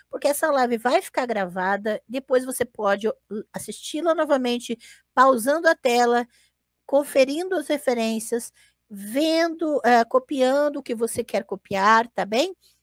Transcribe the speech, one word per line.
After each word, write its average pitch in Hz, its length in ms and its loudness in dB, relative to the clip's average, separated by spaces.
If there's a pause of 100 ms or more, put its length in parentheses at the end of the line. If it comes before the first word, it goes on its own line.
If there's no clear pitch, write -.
porque - 180 -4
essa 285 240 0
live 247 260 2
vai 262 240 0
ficar - 240 -4
gravada, 202 840 -2
depois 262 380 0
você 254 180 -4
pode, 208 420 -2
ó, 214 80 -2 (380)
assisti-la 311 640 -4
novamente, 254 640 -2 (360)
pausando 269 540 4
a 330 80 6
tela, 240 500 2 (600)
conferindo 285 720 0
as 302 120 -4
referências, 233 840 -4 (360)
vendo, 311 920 -2
eh, 233 220 4
copiando 269 720 0
o 269 60 -8
que 240 120 -6
você 233 300 -4
quer 208 180 -4
copiar, 208 640 2
tá 185 180 -6
bem? 269 300 -2 (280)